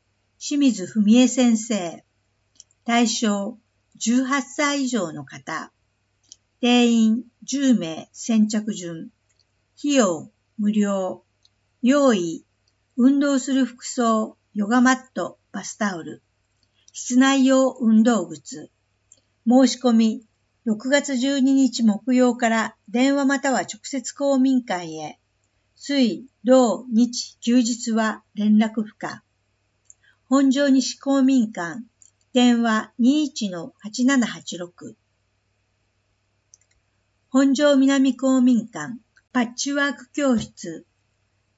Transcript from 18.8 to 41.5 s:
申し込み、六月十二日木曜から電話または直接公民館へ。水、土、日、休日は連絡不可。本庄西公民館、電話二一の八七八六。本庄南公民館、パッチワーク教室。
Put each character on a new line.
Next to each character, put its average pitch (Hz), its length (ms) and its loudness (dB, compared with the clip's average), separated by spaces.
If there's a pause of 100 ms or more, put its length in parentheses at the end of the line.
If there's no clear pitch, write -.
申 254 180 6
し - 120 -2
込 247 140 0
み、 226 340 0 (380)
六 220 260 -4
月 285 260 0
十 277 240 -2
二 269 140 2
日 254 300 0
木 220 300 0
曜 247 220 2
か 240 140 -2
ら 226 260 -4 (140)
電 262 260 0
話 285 80 0
ま 269 160 0
た 277 100 -2
は 233 100 -2
直 175 240 -10
接 - 280 -10
公 277 260 -2
民 254 240 2
館 180 300 -8
へ。 156 260 -12 (560)
水、 247 520 -2 (180)
土、 254 460 2
日、 240 500 -2
休 247 220 2
日 233 300 -4
は 220 320 -2 (100)
連 214 240 2
絡 220 240 0
不 214 160 -12
可。 - 240 -14 (1040)
本 269 240 2
庄 277 200 2
西 262 280 0
公 277 240 0
民 254 300 2
館、 175 320 -10 (480)
電 240 300 4
話 220 360 -2
二 277 260 2
一 220 260 -8
の 170 280 -12
八 240 280 -4
七 262 200 2
八 170 320 -12
六。 175 380 -16 (2250)
本 277 260 2
庄 294 220 2
南 269 400 2
公 262 240 0
民 247 260 2
館、 160 320 -12 (340)
パ 254 80 -2
ッ 233 140 -6
チ 285 200 -6
ワ 285 160 -2
ー - 20 -6
ク - 200 -18
教 269 260 0
室。 - 480 -14 (720)